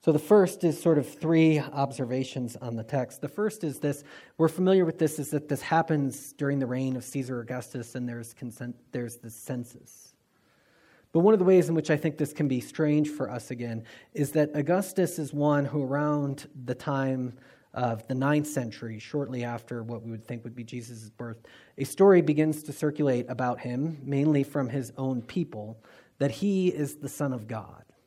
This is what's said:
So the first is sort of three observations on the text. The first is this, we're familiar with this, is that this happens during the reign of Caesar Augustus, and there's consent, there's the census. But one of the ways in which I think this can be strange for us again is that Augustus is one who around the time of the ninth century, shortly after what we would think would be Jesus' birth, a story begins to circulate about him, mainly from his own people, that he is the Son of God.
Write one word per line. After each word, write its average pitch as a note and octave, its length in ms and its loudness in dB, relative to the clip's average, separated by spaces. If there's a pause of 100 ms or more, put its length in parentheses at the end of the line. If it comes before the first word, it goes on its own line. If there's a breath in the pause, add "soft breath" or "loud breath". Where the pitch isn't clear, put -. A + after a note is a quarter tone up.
So E3+ 60 4
the D3+ 80 6
first F#3+ 460 6
is E3 180 2
sort D#3+ 160 6
of C#3 100 -2
three D#3+ 520 4
observations C3+ 960 -4
on A#2 180 -8
the A2+ 80 -6
text. B2+ 380 -4
The D3+ 80 -8
first G#3+ 340 -4
is D3 160 -4
this, F#3+ 240 -2 (340 loud breath)
we're D#3+ 120 4
familiar F#3 360 4
with D#3+ 140 -2
this, D#3 220 0
is C#3 100 -6
that D3+ 180 -2
this C#3 140 -2
happens D#3 720 0
during C#3+ 260 -2
the C3+ 80 -2
reign C3 300 -2
of A#2 80 -8
Caesar B2+ 360 -6
Augustus, B2 540 -10
and B2 140 -6
there's A#2+ 260 -10
consent, A#2+ 400 -10 (160)
there's A#2+ 280 -8
the A2+ 120 -16
census. - 760 -12 (1040 soft breath)
But E3 80 4
one G#3 140 6
of G#3 40 4
the F3+ 60 4
ways F3+ 240 6
in E3 60 0
which D#3 160 0
I D3+ 80 4
think D3+ 180 -2
this C#3+ 160 -2
can D3 160 0
be B2+ 100 0
strange D3+ 520 0
for - 200 -6
us A#2+ 200 -10
again A#2 340 -8 (300 loud breath)
is C#3+ 180 0
that D3+ 220 4
Augustus F3 640 0
is C#3+ 160 -6
one D3 320 4
who D3 160 -2
around C#3+ 640 -2 (160)
the B2 100 -4
time C3 600 -2 (400 soft breath)
of A2+ 340 -2
the C3 60 -2
ninth D3 320 2
century, A2+ 520 -6
shortly B2 460 -4
after A#2 380 -6
what A2 200 -8
we A#2 80 -10
would A2+ 160 -10
think A#2+ 160 -10
would A#2+ 140 -12
be A#2+ 80 -10
Jesus' A2+ 460 -14
birth, A#2 260 -12 (400 loud breath)
a C#3 80 -4
story F#3+ 380 8
begins D3+ 400 2
to - 100 -10
circulate C#3 560 0
about B2 320 -2
him, C#3 420 -4
mainly C#3 400 4
from C3+ 280 -2
his B2 260 -4
own C3 240 -2
people, A2 640 -8 (360 soft breath)
that C#3 120 2
he F#3+ 380 2
is D3 280 -2
the C#3 140 -8
Son C#3 240 -2
of A2 120 -8
God. G#2+ 380 -10 (220)